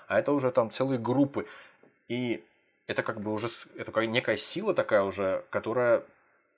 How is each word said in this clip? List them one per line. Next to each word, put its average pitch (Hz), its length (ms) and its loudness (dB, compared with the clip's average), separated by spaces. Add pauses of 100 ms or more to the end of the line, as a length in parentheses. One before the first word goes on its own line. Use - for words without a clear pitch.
а 101 100 4
это 143 140 2
уже 131 200 2
там 110 180 2
целые 131 280 -2
группы. 120 480 2 (640)
И 120 340 -2 (440)
это - 160 -2
как 110 180 -4
бы 104 120 -4
уже 107 160 -2
с-, - 180 -8 (100)
это 110 160 -10
как 113 140 2
некая 113 320 0
сила - 360 -2
такая 107 280 4
уже, 95 480 0
которая, 117 520 2 (540)